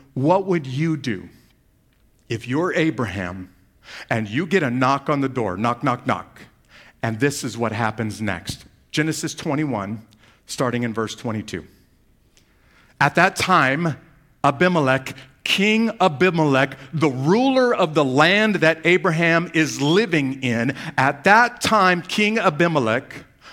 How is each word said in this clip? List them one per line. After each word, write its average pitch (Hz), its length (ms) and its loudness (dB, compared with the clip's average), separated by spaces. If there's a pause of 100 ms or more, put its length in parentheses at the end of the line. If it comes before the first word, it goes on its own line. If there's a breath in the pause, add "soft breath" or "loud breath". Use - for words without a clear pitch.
(140 loud breath)
what 180 320 2
would 175 180 -2
you 151 320 -2
do 104 320 -6 (1000)
if 113 180 -8
you're 147 280 -2
Abraham 98 760 -4 (580 loud breath)
and 110 200 -2
you 143 180 -4
get 180 160 0
a 127 80 0
knock 131 400 0
on 139 120 0
the 135 60 -2
door, 110 280 -4
knock, 120 260 -2
knock, 123 240 -2
knock, - 360 -6 (600 soft breath)
and 110 160 -4
this 143 240 -2
is 113 160 -8
what 113 140 -2
happens 107 500 -4
next? 92 420 -6 (280)
Genesis 156 420 -4
twenty-one, 117 680 -6 (440 soft breath)
starting 120 380 -4
in 113 100 -4
verse 110 220 -6
twenty-two. 107 500 -8 (1300 soft breath)
At 143 160 2
that 185 180 4
time, 160 640 0 (480)
Abimelech, 139 720 2 (280 loud breath)
King 214 460 2 (100)
Abimelech, 151 800 2 (160 loud breath)
the 156 140 2
ruler 240 680 2
of 170 200 0
the 151 100 4
land 180 520 4
that 160 280 2
Abraham 170 680 2
is 135 280 0
living 147 580 0
in, 123 320 0 (240 loud breath)
at 139 280 0
that 233 360 4
time, 185 400 2
King 214 380 0
Abimelech, 147 880 0 (280 loud breath)